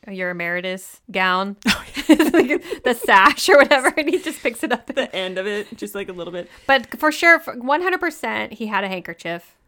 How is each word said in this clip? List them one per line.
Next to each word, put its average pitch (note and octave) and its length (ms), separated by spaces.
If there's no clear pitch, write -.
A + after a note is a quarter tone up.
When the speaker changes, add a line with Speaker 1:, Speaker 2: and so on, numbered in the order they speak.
Speaker 1:
your F#3 200
emeritus F3+ 720
gown? F#3+ 500
Speaker 2:
<laughs> - 60
Oh, - 160
yeah. C#4 100
Speaker 1:
<laughs> - 40
It's D#4 240
like - 500
the - 100
sash - 560
or C#4+ 80
whatever, C#4 400
and D4+ 120
he F4+ 100
just - 240
picks A#3 200
it D#4+ 100
up. A3+ 140
Speaker 2:
The - 280
end F#3 220
of F#3+ 100
it, G#3 200
just, G3+ 180
like, G3+ 140
a F#3+ 40
little F3 200
bit. F3 160
Speaker 1:
But - 320
for D4+ 120
sure, E4 280
for - 180
one C4+ 240
hundred F4+ 200
percent, A3+ 520
he G#3+ 140
had G3+ 160
a G3 60
handkerchief. E3+ 640